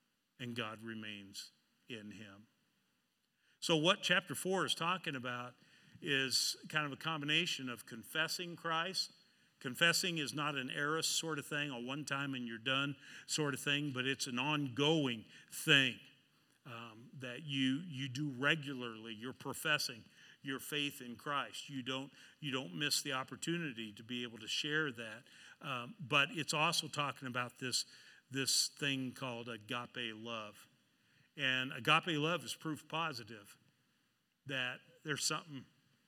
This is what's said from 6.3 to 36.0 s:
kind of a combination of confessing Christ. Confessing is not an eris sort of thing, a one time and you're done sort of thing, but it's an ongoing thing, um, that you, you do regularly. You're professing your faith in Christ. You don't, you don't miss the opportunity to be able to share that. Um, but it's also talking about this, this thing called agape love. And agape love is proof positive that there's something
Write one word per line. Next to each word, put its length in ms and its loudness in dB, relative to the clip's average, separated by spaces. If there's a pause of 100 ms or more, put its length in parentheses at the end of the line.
kind 160 0
of 80 -4
a 40 -8
combination 720 0
of 180 -8
confessing 680 -4
Christ. 560 0 (480)
Confessing 580 4
is 160 -2
not 220 0
an 140 -2
eris 360 0
sort 320 0
of 80 -6
thing, 240 -2
a 100 -4
one 240 -4
time 300 0
and 120 -4
you're 120 -6
done 380 2 (300)
sort 280 2
of 60 -4
thing, 320 2
but 140 0
it's 200 2
an 120 -2
ongoing 840 4 (260)
thing, 480 6 (680)
um, 420 -12 (120)
that 240 -6
you, 440 0
you 200 -4
do 300 -2
regularly. 760 0
You're 180 -8
professing 720 -2 (400)
your 140 -2
faith 420 -4
in 140 -8
Christ. 540 -4
You 160 -6
don't, 260 -4 (300)
you 100 -4
don't 240 -2
miss 280 2
the 100 -4
opportunity 800 -4
to 100 -14
be 220 -4
able 140 -10
to 100 -10
share 420 0
that. 320 -10 (380)
Um, 400 -4
but 320 4
it's 200 -2
also 360 4
talking 400 -2
about 320 -2
this, 240 0 (440)
this 420 2 (100)
thing 320 0
called 360 -6
agape 680 -4
love. 400 -6 (800)
And 360 2
agape 460 6
love 260 2
is 120 -6
proof 320 -6
positive 680 -6 (920)
that 340 -2 (240)
there's 200 0
something 400 -2 (440)